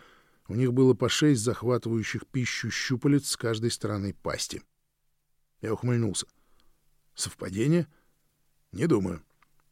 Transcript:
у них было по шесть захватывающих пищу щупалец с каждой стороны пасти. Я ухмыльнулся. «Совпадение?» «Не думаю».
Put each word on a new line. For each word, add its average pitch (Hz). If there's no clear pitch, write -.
у 92
них 123
было 127
по 127
шесть 139
захватывающих 113
пищу 120
щупалец 139
с -
каждой 113
стороны 101
пасти. -
Я 110
ухмыльнулся. 117
«Совпадение?» 117
«Не 107
думаю». 95